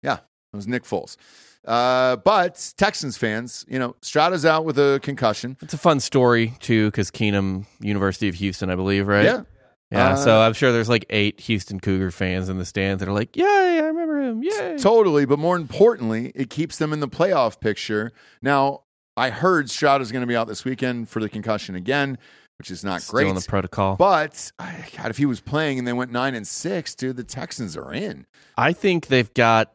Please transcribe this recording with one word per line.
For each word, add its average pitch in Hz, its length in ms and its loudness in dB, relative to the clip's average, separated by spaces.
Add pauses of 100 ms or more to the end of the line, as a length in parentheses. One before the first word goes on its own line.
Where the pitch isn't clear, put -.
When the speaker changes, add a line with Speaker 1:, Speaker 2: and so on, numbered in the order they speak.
Speaker 1:
Yeah. 135 140 -4
It - 420 -20
was 98 100 -10
Nick 120 160 -4
Foles. - 320 -6 (500)
Uh, 127 520 2
but - 580 0
Texans 196 400 -2
fans, 113 540 -4
you 131 100 -4
know, 123 220 -4
Stroud 160 320 2
is 156 120 -2
out 160 200 4
with 143 120 0
a 139 260 4
concussion. 123 580 -2
Speaker 2:
It's 151 120 -10
a 156 40 -8
fun 147 240 4
story, 120 580 4
too, 107 320 2
'cause 101 200 -2
Keenum, 98 540 0 (140)
University 101 480 -2
of 87 80 -2
Houston, 92 340 -4
I 92 60 -2
believe, 98 320 0
right? 104 160 4
Speaker 1:
Yeah. 247 200 2 (480)
Speaker 2:
Yeah, 113 220 4
Speaker 1:
Uh, - 20 2
Speaker 2:
so 117 260 6
I'm 113 120 4
sure 127 180 2
there's, 117 180 0
like, 117 220 2
eight 104 300 0
Houston 101 380 -4
Cougar 95 300 0
fans 92 400 -4
in 92 80 -4
the 90 80 -6
stands 95 360 -2
that 95 60 -6
are 98 60 -2
like, 104 240 -4
"Yay, 339 80 2
I 370 400 2
remember 311 340 -4
him, 240 220 -4
yay." 370 380 -4
Speaker 1:
Totally, 196 460 4
but 139 120 2
more 170 180 0
importantly, 127 800 2
it 131 160 -6
keeps 156 300 -6
them 151 140 -2
in 151 60 -4
the 147 80 -2
playoff 160 520 0
picture. 107 520 -4 (300)
Now, 139 440 0 (300)
I 123 140 0
heard 147 400 0
Stroud 139 320 2
is 113 100 -8
gonna 123 140 -4
be 120 100 -2
out 113 120 0
this - 180 -10
weekend 123 440 -4
for 113 100 -6
the 107 100 -4
concussion 107 460 -6
again, 131 420 -2 (400)
which - 140 -16
is 90 120 -12
not 90 200 -4
Speaker 2:
Still - 160 -12
Speaker 1:
great. 98 80 4
Speaker 2:
in 95 80 -2
the 92 120 -4
protocol. 95 480 -2
Speaker 1:
But, 156 640 0
I, - 260 -14 (140)
God, 117 140 -8
if 104 60 -8
he 143 100 2
was 117 140 -2
playing 143 360 -2
and 123 100 -4
they 120 60 -2
went 123 180 -4
nine 127 220 -2
and 107 140 -10
six, - 480 -6
dude, 131 220 -6
the 123 60 -10
Texans 104 540 -10
are 69 160 -12
in. 110 320 -10 (320)
Speaker 2:
I 139 160 2
think 175 340 0
they've 123 280 2
got 113 400 4